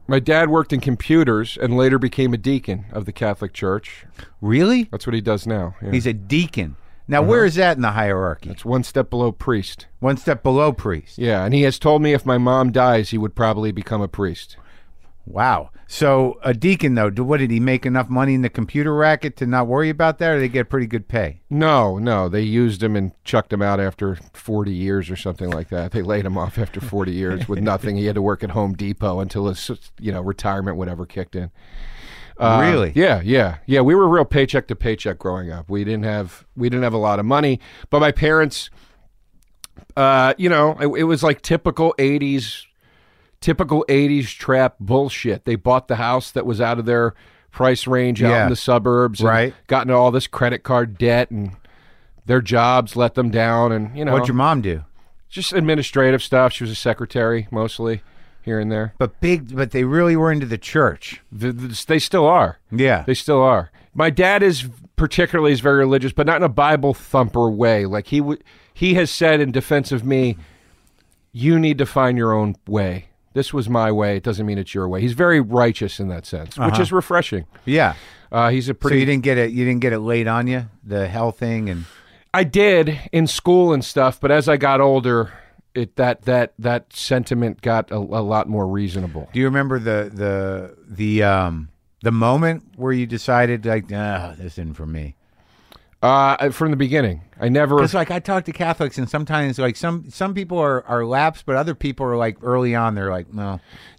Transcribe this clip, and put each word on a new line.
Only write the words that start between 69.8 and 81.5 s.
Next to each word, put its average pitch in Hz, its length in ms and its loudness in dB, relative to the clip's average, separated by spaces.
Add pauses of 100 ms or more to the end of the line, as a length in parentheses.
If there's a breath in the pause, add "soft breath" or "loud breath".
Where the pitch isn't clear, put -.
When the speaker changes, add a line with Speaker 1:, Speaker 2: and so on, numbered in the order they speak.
Speaker 1:
of 120 140 -4
me, 127 320 0 (960 soft breath)
"You 151 260 2
need 151 200 2
to 135 60 2
find 127 320 0
your 113 160 2
own 107 220 0 (120)
way." 95 400 -4 (260)
This 135 200 -4
was 120 160 -4
my 113 220 2
way. 104 260 0
It 95 60 -8
doesn't 107 220 -4
mean 104 120 -4
it's 95 180 -8
your 92 140 -4
way. 95 120 -4
He's 120 120 -2
very 165 260 4
righteous 117 600 0
in 98 100 -6
that 87 160 -10
sense, 80 320 -12
which - 160 0
Speaker 2:
Uh-huh. - 80 2
Speaker 1:
is 170 100 0
refreshing. 175 540 0 (200)
Speaker 2:
Yeah. 127 280 2 (380 loud breath)
Speaker 1:
Uh, 117 180 2
he's 127 200 0
a 131 40 -4
Speaker 2:
So - 20 -4
Speaker 1:
pretty 139 240 2
Speaker 2:
you 135 60 2
didn't 135 180 0
get 135 140 2
it, 117 140 0
you 123 140 -2
didn't 123 160 0
get 123 120 0
it 110 60 -2
laid 113 280 0
on 120 200 0
you, 127 200 -4 (160)
the 101 240 -4
hell 113 240 -4
thing, 113 380 -4